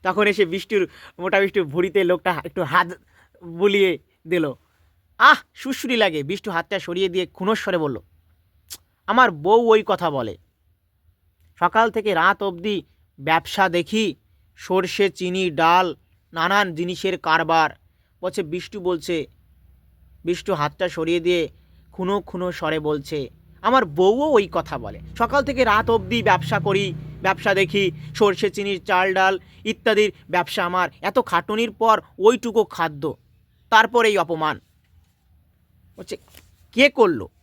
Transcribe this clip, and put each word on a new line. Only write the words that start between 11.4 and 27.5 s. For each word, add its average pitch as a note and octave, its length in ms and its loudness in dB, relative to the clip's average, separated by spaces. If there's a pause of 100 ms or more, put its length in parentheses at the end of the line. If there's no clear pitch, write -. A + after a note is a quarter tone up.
সকাল A3 320 2
থেকে G#3 220 -2
রাত F3+ 300 2
অবধি F#3 400 -4 (360)
ব্যবসা D#3+ 500 0
দেখি, F3 460 -2 (400)
সর্ষে, F#3 540 -2
চিনি, F#3 420 -4
ডাল, E3 440 2 (380)
নানান F3+ 420 0
জিনিসের F3 420 -4
কারবার।" D#3+ 520 2 (520)
বলছে, F3+ 220 -4
বিষ্টু E3+ 360 -10
বলছে, F3 480 -4 (1000)
বিষ্টু F3+ 280 -4
হাতটা D3+ 360 -2
সরিয়ে E3 300 -2
দিয়ে E3+ 300 0 (420)
ক্ষুণো F#3+ 300 -4
ক্ষুণো F3+ 300 -6
স্বরে D#3 280 -4
বলছে, D3 500 -4 (320)
"আমার A#3 240 2
বউও G3+ 460 2
ওই G3+ 200 4
কথা D#3 260 -4
বলে, G#2+ 220 -12 (180)
সকাল B3+ 260 0
থেকে C4+ 200 0
রাত A3 260 2
অবধি A3+ 340 0
ব্যবসা G3+ 360 2
করি, G3 340 -2 (280)
ব্যবসা F#3+ 320 0